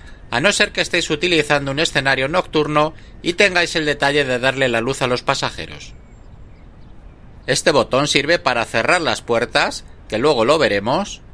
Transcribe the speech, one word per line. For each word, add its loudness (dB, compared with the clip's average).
a 0
no 2
ser 0
que -4
estéis -2
utilizando 0
un -4
escenario 0
nocturno 0
y -2
tengáis 2
el 0
detalle 0
de 0
darle 2
la 0
luz -2
a 0
los -2
pasajeros. -6
Este 2
botón 2
sirve 2
para 0
cerrar 0
las -2
puertas, 0
que -4
luego 2
lo 4
veremos 0